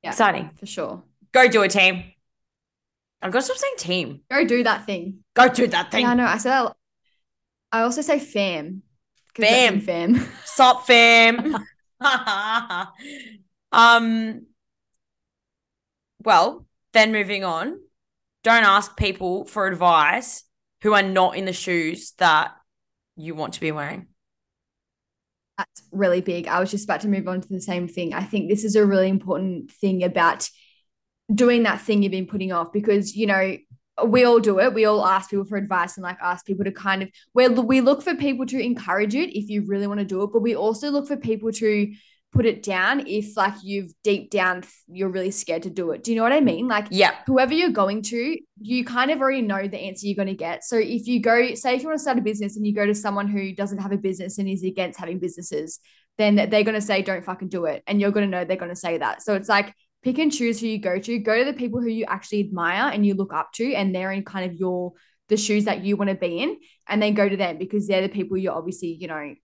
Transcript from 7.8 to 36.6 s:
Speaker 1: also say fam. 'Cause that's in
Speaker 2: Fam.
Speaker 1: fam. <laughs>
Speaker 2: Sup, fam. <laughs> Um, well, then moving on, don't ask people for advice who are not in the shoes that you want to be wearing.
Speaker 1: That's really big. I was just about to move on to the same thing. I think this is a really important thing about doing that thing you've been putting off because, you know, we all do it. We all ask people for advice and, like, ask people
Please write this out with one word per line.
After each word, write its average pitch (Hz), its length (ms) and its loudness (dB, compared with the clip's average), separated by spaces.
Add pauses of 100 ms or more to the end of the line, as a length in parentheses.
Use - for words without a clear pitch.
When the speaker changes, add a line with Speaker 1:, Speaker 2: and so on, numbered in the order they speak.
Speaker 1:
also 240 200 0
say 294 160 0
fam. 190 640 -4 (540)
'Cause 220 120 0
that's 240 240 6
in 202 100 0
Speaker 2:
Fam. 240 340 2
Speaker 1:
fam. - 220 -2
<laughs> - 80 -18
Speaker 2:
Sup, 254 420 4
fam. 233 680 8 (460)
<laughs> 220 840 -2 (880)
Um, 226 760 6 (1800)
well, 214 420 4 (280)
then 220 180 6
moving 202 320 -2
on, 190 360 -4 (640)
don't 226 220 6
ask 202 320 4
people 190 480 -2
for 196 220 -2
advice 175 760 2 (380)
who 214 120 2
are 196 100 6
not 190 340 2
in 190 80 -6
the 185 80 -6
shoes 170 640 -4
that 160 340 2 (640)
you 160 200 -12
want 156 180 -6
to - 80 -10
be 160 100 -2
wearing. 151 360 -8 (1500)
Speaker 1:
That's - 340 -12
really 185 300 2
big. 175 260 -4
I 175 120 0
was 190 120 -2
just 208 140 -6
about 170 160 -4
to 214 60 -6
move 190 200 -2
on 185 140 -4
to - 60 -12
the 185 140 -8
same 180 260 -6
thing. 170 260 -6
I 190 100 -4
think 190 260 -4
this 208 140 0
is 208 120 0
a 214 100 6
really 190 240 4
important 185 640 -2
thing 190 320 -2
about 170 460 0 (840)
doing 240 300 4
that 208 180 0
thing 208 220 0
you've 196 80 0
been 185 160 -4
putting 190 240 -6
off 170 220 -4
because, 208 420 0
you 214 120 -2
know, 190 300 0 (480)
we 240 180 6
all 240 160 8
do 208 200 2
it. 240 140 4
We 220 120 2
all 214 200 2
ask 190 240 0
people 196 160 -4
for 202 120 -8
advice 185 400 -4
and, 190 60 -14
like, 180 180 -10
ask 180 240 -6
people 190 200 -4